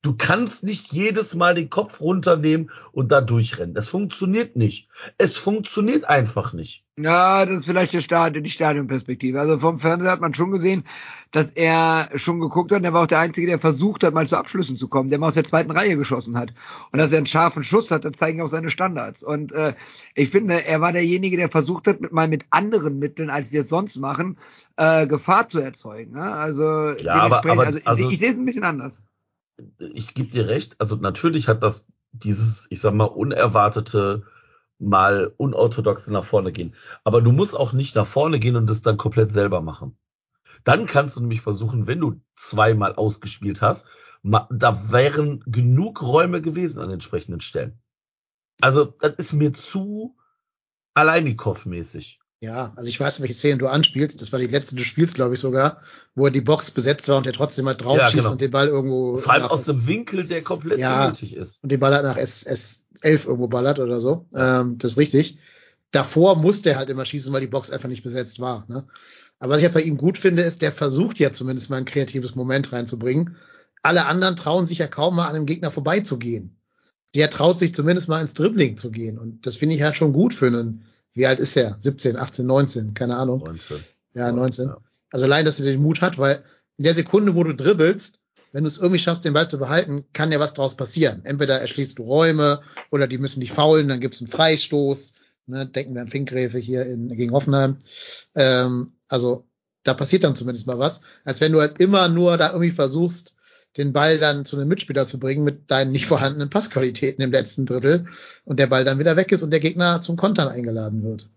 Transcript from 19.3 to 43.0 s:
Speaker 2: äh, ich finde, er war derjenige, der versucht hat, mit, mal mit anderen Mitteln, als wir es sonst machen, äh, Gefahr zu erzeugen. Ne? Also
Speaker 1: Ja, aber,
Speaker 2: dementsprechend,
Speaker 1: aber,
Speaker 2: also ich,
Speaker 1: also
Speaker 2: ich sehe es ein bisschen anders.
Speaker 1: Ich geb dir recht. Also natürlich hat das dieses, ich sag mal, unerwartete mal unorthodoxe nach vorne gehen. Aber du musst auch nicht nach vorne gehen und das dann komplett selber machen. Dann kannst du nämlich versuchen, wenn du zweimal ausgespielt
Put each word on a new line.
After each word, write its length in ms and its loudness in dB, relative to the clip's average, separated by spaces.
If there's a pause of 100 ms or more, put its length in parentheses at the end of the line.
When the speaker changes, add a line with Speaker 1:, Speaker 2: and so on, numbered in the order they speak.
Speaker 2:
äh, 240 -2 (400)
ich 140 2
finde, 360 2
er 140 0
war 140 2
derjenige, 420 0
der 140 0
versucht 380 0
hat, 120 2
mit, 140 -8
mal 160 2
mit 220 -2
anderen 480 0
Mitteln, 300 -6
als 220 -4
wir 100 0
es 80 -6
sonst 280 -4
machen, 400 -6 (400)
äh, 300 4
Gefahr 420 2
zu 100 -2
erzeugen. 540 -12
Ne? 80 -12
Also 680 -2
Speaker 1:
Ja, 240 -2
aber, 260 4
Speaker 2:
dementsprechend, 100 0
Speaker 1:
aber, 140 4
Speaker 2:
also 140 -2
ich, 80 -4
Speaker 1:
also 240 2
Speaker 2:
ich 80 -2
sehe 120 2
es 60 -2
ein 80 -4
bisschen 180 -4
anders. 380 -6 (920)
Speaker 1:
Ich 200 -12
geb 180 -6
dir 160 -2
recht. 320 -4
Also 160 -2
natürlich 540 -2
hat 140 2
das 220 0 (280)
dieses, 560 -2
ich 100 -10
sag 140 2
mal, 100 4
unerwartete 1200 0 (540)
mal 580 2
unorthodoxe 800 0
nach 100 -2
vorne 300 0
gehen. 220 -8 (280)
Aber 180 4
du 120 6
musst 240 2
auch 160 -2
nicht 200 -2
nach 140 2
vorne 320 0
gehen 160 2
und 120 2
das 140 0
dann 140 2
komplett 380 0
selber 260 2
machen. 380 -10 (640)
Dann 220 2
kannst 320 0
du 20 -12
nämlich 220 -2
versuchen, 460 -2
wenn 120 -2
du 220 -2 (140)
zweimal 600 2
ausgespielt 680 -4